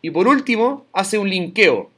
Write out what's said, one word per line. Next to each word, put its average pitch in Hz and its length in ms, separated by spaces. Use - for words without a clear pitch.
Y 165 100
por 175 160
último, 262 640
hace 196 260
un 196 120
linkeo 180 680